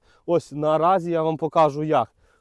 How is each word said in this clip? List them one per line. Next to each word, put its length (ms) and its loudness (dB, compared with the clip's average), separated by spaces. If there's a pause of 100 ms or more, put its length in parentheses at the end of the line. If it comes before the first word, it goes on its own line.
(260)
Ось 260 -2
наразі 600 0
я 120 0
вам 140 -2
покажу 460 0
як. 280 0 (300)